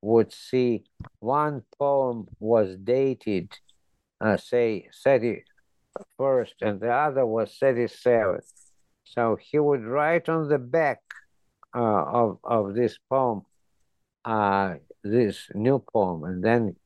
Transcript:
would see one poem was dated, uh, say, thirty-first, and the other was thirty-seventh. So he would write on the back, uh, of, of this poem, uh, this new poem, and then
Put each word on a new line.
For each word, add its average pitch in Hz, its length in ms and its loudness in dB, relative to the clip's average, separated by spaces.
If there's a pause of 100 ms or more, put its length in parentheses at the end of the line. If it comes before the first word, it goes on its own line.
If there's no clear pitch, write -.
would 110 300 2
see 123 520 -2 (340)
one 143 440 -4 (180)
poem 135 480 -2 (100)
was 107 380 0
dated, 110 720 -2 (720)
uh, 104 160 2
say, 117 520 -2 (140)
thirty-first, - 1600 -2
and 104 180 -4
the 117 100 -2
other 135 360 0
was 110 320 -2
thirty-seventh. 117 920 0 (540)
So 117 360 -2
he - 180 -4
would 143 260 0
write 151 440 -2
on 160 200 -2
the 147 100 0
back, 131 420 -2 (760)
uh, 110 300 2 (160)
of, 110 240 0
of 101 300 -2
this 120 240 0 (120)
poem, 123 320 -2 (840)
uh, 98 500 0 (280)
this 104 520 -2
new 123 240 2 (140)
poem, 90 320 0
and 90 180 -6
then 113 440 2